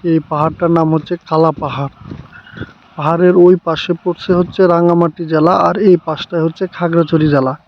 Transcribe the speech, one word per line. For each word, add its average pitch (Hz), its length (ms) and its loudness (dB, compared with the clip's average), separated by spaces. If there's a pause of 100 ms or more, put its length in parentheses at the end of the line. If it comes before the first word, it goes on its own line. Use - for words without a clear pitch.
এই 165 140 0 (100)
পাহাড়টার 160 420 -2
নাম 165 220 2
হচ্ছে 160 220 -2 (120)
কালা 160 240 2 (100)
পাহাড়। 139 320 -6 (1000)
পাহাড়ের 170 420 0
ওই 180 180 6 (100)
পাশে 165 280 -4 (100)
পড়ছে - 300 -6
হচ্ছে 175 340 -2
রাঙামাটি 170 600 2
জেলা, 160 280 2 (120)
আর 175 80 0 (140)
এই 180 160 6
পাশটায় 160 400 -6
হচ্ছে 165 200 -4 (120)
খাগড়াছড়ি 165 520 0
জেলা। 135 260 0 (140)